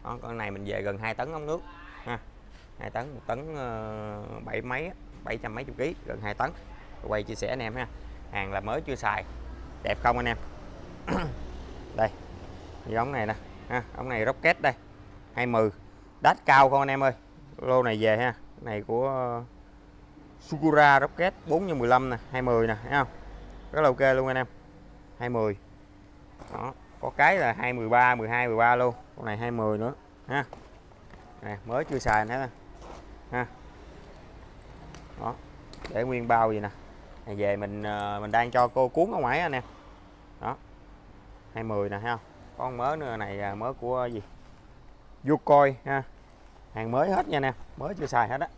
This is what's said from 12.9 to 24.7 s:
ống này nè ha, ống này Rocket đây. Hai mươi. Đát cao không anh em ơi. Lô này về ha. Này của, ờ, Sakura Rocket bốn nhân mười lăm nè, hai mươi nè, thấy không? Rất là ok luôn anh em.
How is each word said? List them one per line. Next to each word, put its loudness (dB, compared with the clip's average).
ống 0
này -2
nè -2
ha, -2
ống -6
này 0
Rocket 2
đây. 2
Hai -2
mươi. 4
Đát 6
cao 10
không 4
anh 2
em 2
ơi. 4
Lô 4
này 2
về 6
ha. 2
Này -6
của, 0
ờ, -2
Sakura 8
Rocket 0
bốn 0
nhân -2
mười 2
lăm 6
nè, -2
hai -2
mươi 4
nè, 0
thấy -6
không? 4
Rất 0
là 6
ok 4
luôn 2
anh 0
em. 0